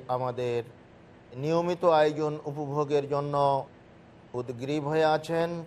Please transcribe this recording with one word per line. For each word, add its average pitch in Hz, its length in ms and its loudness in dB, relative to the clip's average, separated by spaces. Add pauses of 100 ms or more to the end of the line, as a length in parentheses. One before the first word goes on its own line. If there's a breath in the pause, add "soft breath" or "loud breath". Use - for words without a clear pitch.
আমাদের 123 560 -4 (720)
নিয়মিত 170 500 0
আয়োজন 151 600 4
উপভোগের 143 640 -2
জন্য 143 560 0 (680)
উদগ্রীব 131 540 -4
হয়ে 156 180 2
আছেন, 160 440 0 (180)